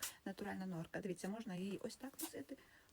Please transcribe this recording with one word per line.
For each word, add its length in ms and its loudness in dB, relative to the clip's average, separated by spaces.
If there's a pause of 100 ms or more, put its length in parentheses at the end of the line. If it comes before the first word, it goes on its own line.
(240)
натуральна 420 0
норка. 340 2
Дивіться, 280 2
можна 260 0
її 240 2
ось 180 -2
так 240 -6
носити, 360 -2 (360)